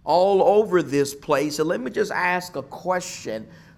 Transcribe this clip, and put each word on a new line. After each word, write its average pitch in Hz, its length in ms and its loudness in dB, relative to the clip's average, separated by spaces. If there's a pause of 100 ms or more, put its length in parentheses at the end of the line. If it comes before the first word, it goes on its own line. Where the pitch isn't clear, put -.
all 185 380 4
over 180 400 4
this 139 320 -2
place. 147 460 -2
And 156 80 0
let 208 120 -2
me 254 80 -8
just 202 220 -2
ask 180 460 -4
a - 80 -6
question 175 840 -8 (320)